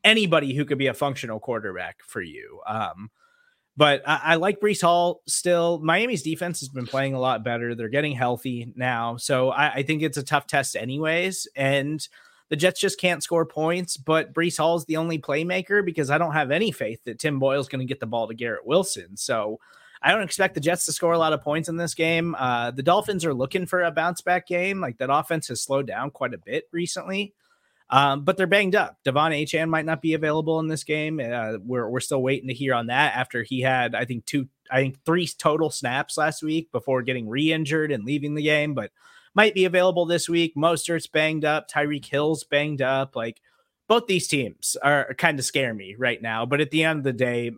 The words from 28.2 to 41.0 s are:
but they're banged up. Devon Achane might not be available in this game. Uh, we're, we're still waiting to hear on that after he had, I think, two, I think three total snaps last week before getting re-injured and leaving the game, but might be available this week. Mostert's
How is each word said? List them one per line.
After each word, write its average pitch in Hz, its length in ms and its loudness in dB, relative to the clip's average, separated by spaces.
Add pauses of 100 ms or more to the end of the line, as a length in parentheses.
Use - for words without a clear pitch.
but 185 140 2
they're 190 100 2
banged 196 280 4
up. 185 280 0
Devon 147 300 2
Achane 156 360 0
might 160 160 0
not 160 160 -2
be 160 120 0
available 156 460 0
in 160 80 -2
this 151 160 -4
game. 156 360 -2
Uh, 117 440 -4
we're, 120 240 -2
we're 127 120 -4
still 135 240 -2
waiting 131 240 0
to 131 60 -6
hear 131 200 -2
on 117 140 0
that 127 280 2
after 123 280 -2
he 127 180 -4
had, 127 320 2
I 117 100 -2
think, 120 220 -6
two, 139 240 -4 (220)
I 131 100 4
think 135 240 -4
three 170 220 2
total 160 420 0
snaps 135 480 -4
last 156 260 0
week 160 280 -2
before 131 320 0
getting 120 260 -4
re-injured 156 640 0
and 113 120 -2
leaving 147 300 -4
the 151 80 -4
game, 151 320 2
but 107 180 -6 (440)
might 214 180 4
be 185 120 4
available 180 400 2
this 170 220 0
week. 170 280 0
Mostert's 160 520 0